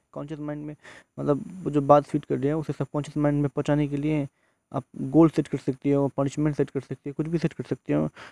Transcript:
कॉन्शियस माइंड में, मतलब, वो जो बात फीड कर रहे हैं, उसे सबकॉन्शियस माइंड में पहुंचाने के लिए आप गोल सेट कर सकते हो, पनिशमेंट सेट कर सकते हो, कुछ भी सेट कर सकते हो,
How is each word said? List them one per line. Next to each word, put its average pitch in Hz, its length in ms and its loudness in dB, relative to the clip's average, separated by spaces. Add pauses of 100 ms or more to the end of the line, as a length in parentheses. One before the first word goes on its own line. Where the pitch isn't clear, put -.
(120)
कॉन्शियस 147 280 -12
माइंड 147 260 -10
में, 151 100 -12 (440)
मतलब, 139 240 0 (180)
वो 151 80 -4
जो 147 100 2
बात 143 240 6
फीड 147 200 -4
कर 139 140 -2
रहे 127 80 -2
हैं, 147 80 0
उसे 156 180 -4
सबकॉन्शियस 143 440 -6
माइंड 147 260 2
में 143 60 0
पहुंचाने 147 400 0
के 143 80 -4
लिए 147 320 -2 (440)
आप 135 120 -6 (120)
गोल 147 320 6
सेट 147 200 0
कर 143 100 -4
सकते 139 340 -2
हो, 139 160 2
पनिशमेंट 139 480 -2
सेट 139 140 0
कर 139 100 -6
सकते - 300 -12
हो, 139 60 -12
कुछ 156 100 -4
भी 165 120 -2
सेट 156 140 -2
कर 123 120 -10
सकते - 280 -6
हो, 156 180 0 (220)